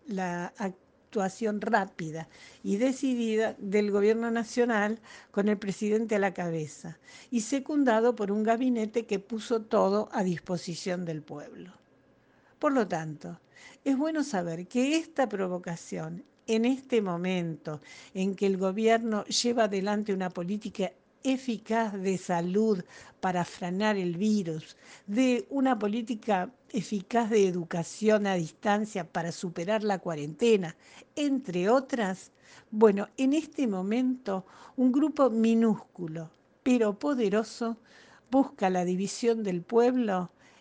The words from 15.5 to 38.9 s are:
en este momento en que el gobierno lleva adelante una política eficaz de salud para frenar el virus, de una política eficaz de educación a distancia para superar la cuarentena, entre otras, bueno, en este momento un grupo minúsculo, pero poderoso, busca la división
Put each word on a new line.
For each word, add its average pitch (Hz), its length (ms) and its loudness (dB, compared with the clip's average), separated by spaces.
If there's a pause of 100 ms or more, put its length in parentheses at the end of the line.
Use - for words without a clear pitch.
en 226 180 2
este 254 380 0
momento 175 800 -4 (340)
en 190 200 -2
que 202 120 0
el 196 100 2
gobierno 220 680 2
lleva 240 400 0
adelante 208 500 -2
una 185 160 -2
política 185 600 -6 (320)
eficaz 233 680 -2
de 190 260 -2
salud 180 640 0 (380)
para 180 240 0
frenar 196 520 -2
el 180 200 -2
virus, 185 600 -2 (300)
de 240 440 2
una 262 280 2
política 214 720 -2 (200)
eficaz 214 600 -2
de 208 160 6
educación 180 800 0
a 196 80 0
distancia 202 720 -2
para 170 280 -4
superar 196 520 -2
la 196 140 2
cuarentena, 170 800 2 (380)
entre 247 540 0
otras, 233 640 0 (380)
bueno, 214 460 4
en 269 180 2
este 311 320 -2
momento 208 800 -2 (300)
un 254 140 4
grupo 285 400 4
minúsculo, 220 1000 0 (320)
pero 220 360 2
poderoso, 226 800 0 (540)
busca 254 400 2
la 180 140 2
división 202 580 0